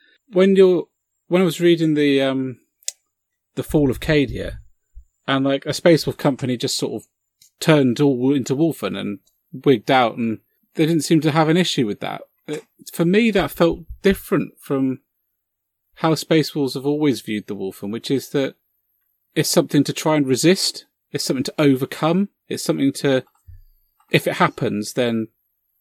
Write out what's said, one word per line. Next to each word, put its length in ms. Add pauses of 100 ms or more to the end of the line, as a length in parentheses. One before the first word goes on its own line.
(280)
when 280
you're, 320 (400)
when 120
I 60
was 140
reading 340
the, 280
um, 360 (960)
the 80
Fall 280
of 100
Cadia, 580 (680)
and, 180
like, 220
a 80
Space 320
Wolf 100
company 400
just 220
sort 240
of 60 (520)
turned 400
all 340
into 220
Wolfen 420
and 200 (340)
wigged 380
out, 260
and 220 (360)
they 120
didn't 180
seem 160
to 120
have 180
an 80
issue 280
with 140
that. 220 (240)
It, 180 (280)
for 120
me, 280
that 180
felt 300 (200)
different 580
from 420 (960)
how 180
Space 400
Wolves 200
have 120
always 340
viewed 260
the 100
Wolfen, 360
which 180
is 200
that 240 (800)
it's 160
something 340
to 80
try 240
and 100
resist. 600 (260)
It's 120
something 200
to 140
overcome. 720 (180)
It's 140
something 320
to, 300 (840)
if 160
it 80
happens, 600
then, 340 (520)